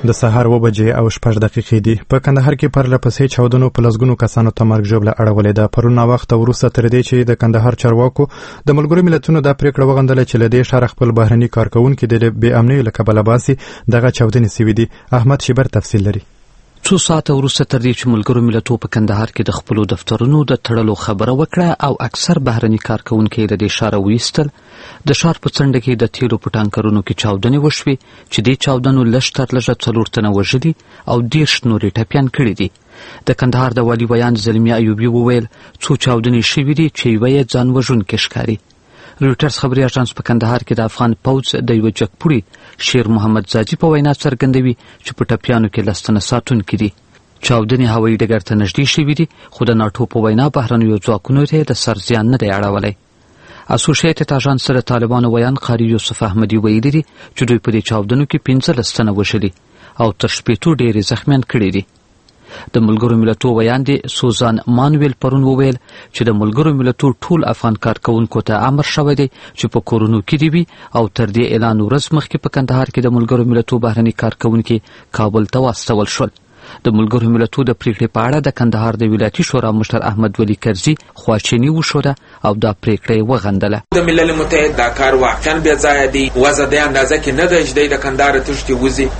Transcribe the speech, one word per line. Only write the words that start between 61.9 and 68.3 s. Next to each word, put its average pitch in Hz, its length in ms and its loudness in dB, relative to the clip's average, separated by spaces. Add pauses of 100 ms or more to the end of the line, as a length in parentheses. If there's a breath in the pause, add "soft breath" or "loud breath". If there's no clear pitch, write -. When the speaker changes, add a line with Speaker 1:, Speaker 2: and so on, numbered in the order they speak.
Speaker 2:
د 117 140 2
ملګرو 113 340 2
ملتونو 113 340 0
ویاندې 123 600 -2
سوزان 117 440 0 (180)
مانویل 143 460 2
پرون 135 240 0
وویل 131 320 0 (340 loud breath)
چې - 140 -6
د 104 140 0
ملګرو 139 400 0
ملتونو 127 440 0
ټول 160 280 0
افغان 110 340 -2
کارکوونکو 113 640 -2